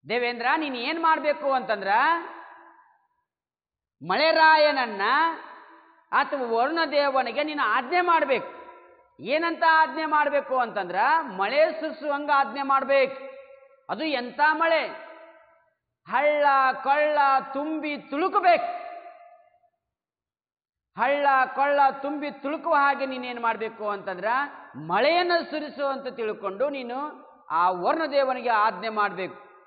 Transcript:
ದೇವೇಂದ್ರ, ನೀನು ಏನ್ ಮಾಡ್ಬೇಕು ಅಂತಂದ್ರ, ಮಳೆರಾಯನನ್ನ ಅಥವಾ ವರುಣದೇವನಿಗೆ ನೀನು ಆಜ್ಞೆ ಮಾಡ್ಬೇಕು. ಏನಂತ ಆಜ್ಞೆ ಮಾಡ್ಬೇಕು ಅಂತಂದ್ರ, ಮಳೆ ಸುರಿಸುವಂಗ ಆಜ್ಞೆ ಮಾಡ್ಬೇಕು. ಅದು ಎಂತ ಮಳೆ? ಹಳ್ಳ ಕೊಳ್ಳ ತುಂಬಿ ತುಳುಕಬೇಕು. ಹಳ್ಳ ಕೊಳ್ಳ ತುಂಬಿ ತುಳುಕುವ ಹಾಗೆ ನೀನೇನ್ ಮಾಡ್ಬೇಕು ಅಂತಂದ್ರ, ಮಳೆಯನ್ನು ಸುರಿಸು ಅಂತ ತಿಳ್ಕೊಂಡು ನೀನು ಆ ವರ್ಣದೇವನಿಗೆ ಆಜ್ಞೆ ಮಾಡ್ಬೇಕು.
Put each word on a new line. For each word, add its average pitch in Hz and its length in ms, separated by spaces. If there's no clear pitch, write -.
ದೇವೇಂದ್ರ, 240 380
ನೀನು 294 200
ಏನ್ 302 260
ಮಾಡ್ಬೇಕು 294 500
ಅಂತಂದ್ರ, 214 360
ಮಳೆರಾಯನನ್ನ 294 920
ಅಥವಾ 269 340
ವರುಣದೇವನಿಗೆ 277 960
ನೀನು 302 200
ಆಜ್ಞೆ 254 380
ಮಾಡ್ಬೇಕು. 311 580
ಏನಂತ 320 500
ಆಜ್ಞೆ 311 340
ಮಾಡ್ಬೇಕು 285 540
ಅಂತಂದ್ರ, 190 380
ಮಳೆ 262 520
ಸುರಿಸುವಂಗ 294 600
ಆಜ್ಞೆ 277 280
ಮಾಡ್ಬೇಕು. 269 600
ಅದು 220 160
ಎಂತ 254 360
ಮಳೆ? 311 360
ಹಳ್ಳ 285 380
ಕೊಳ್ಳ 302 360
ತುಂಬಿ 294 440
ತುಳುಕಬೇಕು. 349 920
ಹಳ್ಳ 277 260
ಕೊಳ್ಳ 285 260
ತುಂಬಿ 285 280
ತುಳುಕುವ 311 440
ಹಾಗೆ 277 320
ನೀನೇನ್ 247 340
ಮಾಡ್ಬೇಕು 220 500
ಅಂತಂದ್ರ, 196 380
ಮಳೆಯನ್ನು 311 720
ಸುರಿಸು 285 360
ಅಂತ 262 200
ತಿಳ್ಕೊಂಡು 214 640
ನೀನು 254 280
ಆ 175 200
ವರ್ಣದೇವನಿಗೆ 262 800
ಆಜ್ಞೆ 214 400
ಮಾಡ್ಬೇಕು. 196 500